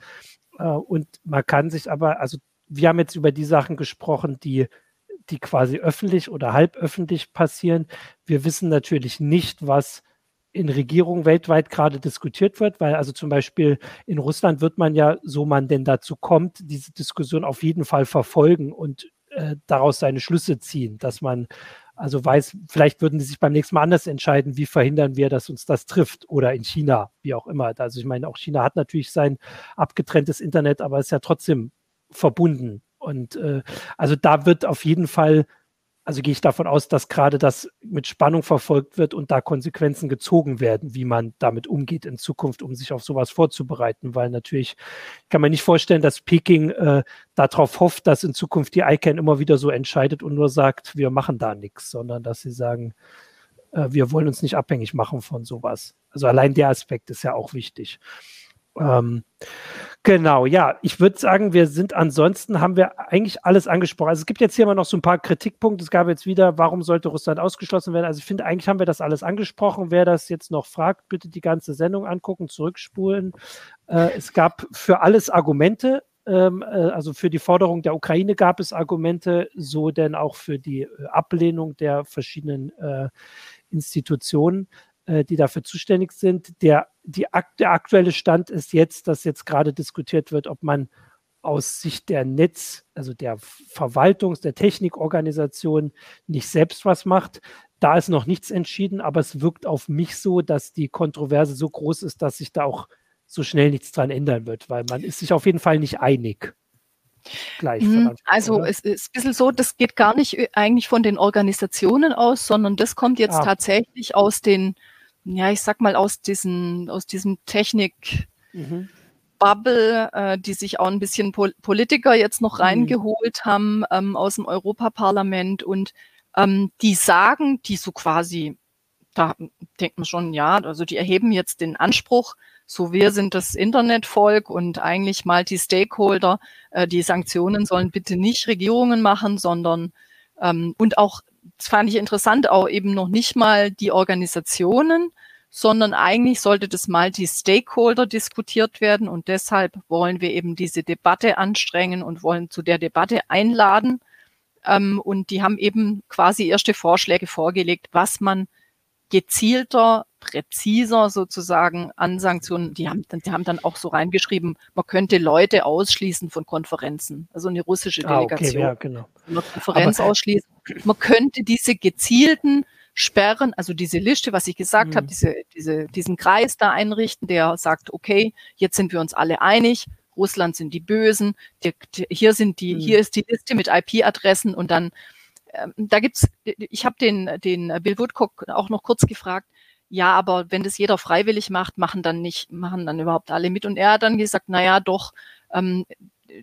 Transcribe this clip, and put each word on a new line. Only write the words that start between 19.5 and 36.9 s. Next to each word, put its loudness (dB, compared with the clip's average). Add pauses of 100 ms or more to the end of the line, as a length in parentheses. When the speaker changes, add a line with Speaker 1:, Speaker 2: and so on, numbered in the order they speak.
Speaker 1:
daraus 2
seine -2
Schlüsse -2
ziehen, -8
dass -8
man -4 (480)
also -6
weiß, 2 (100)
vielleicht 2
würden 0
die -4
sich -14
beim 2
nächsten 0
Mal 4
anders 2
entscheiden, 0
wie -2
verhindern 0
wir, 2
dass -4
uns -16
das -2
trifft -2
oder 2
in -8
China, 0 (100)
wie -6
auch -10
immer. -4
Also -6
ich -10
meine, -6
auch -14
China -2
hat 0
natürlich -4
sein 0 (380)
abgetrenntes -2
Internet, 0
aber -2
ist -4
ja 0
trotzdem -2 (380)
verbunden. 0 (160)
Und, -10
äh, -4 (360)
also 0
da 2
wird 4
auf -4
jeden 0
Fall, 4 (580)
also -6
gehe -2
ich -8
davon 0
aus, 0
dass -2